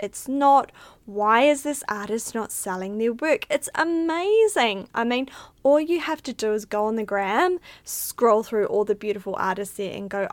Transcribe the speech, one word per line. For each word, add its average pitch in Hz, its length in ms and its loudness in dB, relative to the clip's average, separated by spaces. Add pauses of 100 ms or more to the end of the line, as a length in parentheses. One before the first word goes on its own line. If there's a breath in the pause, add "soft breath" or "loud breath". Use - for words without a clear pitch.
it's - 260 -10
not. 277 460 4 (320 loud breath)
Why 214 380 2
is 294 200 4
this 294 260 -6
artist 208 460 -6
not 226 160 -4
selling 190 460 -6
their 226 160 0
work? 302 380 0
It's - 240 -2
amazing." 330 1200 2
I 233 100 0
mean, 247 240 0 (340 loud breath)
all 285 160 6
you 330 220 0
have 311 220 -4
to 254 100 -8
do 214 220 -2
is 214 100 -4
go 214 220 -2
on 220 100 -2
the 220 80 -2
gram, 214 560 0 (240 loud breath)
scroll - 580 2
through 214 240 -2
all 208 180 0
the 208 100 0
beautiful 202 440 -6
artists 190 380 -4
there 196 160 -6
and 202 160 -10
go, 196 240 -4